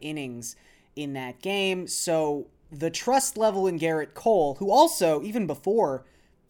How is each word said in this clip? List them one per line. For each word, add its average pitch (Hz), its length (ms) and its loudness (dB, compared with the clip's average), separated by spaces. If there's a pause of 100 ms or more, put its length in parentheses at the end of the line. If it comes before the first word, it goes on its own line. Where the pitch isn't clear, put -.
innings 135 520 -8 (400)
in 143 200 -8
that 127 260 -8
game. 190 460 -2
So 156 600 -2 (220)
the 156 200 -4
trust 254 480 0
level 196 280 2
in 175 120 0
Gerrit 156 340 -2
Cole, 170 440 2
who 196 140 -2
also, 196 520 4
even 208 240 -2
before, 156 580 0 (460)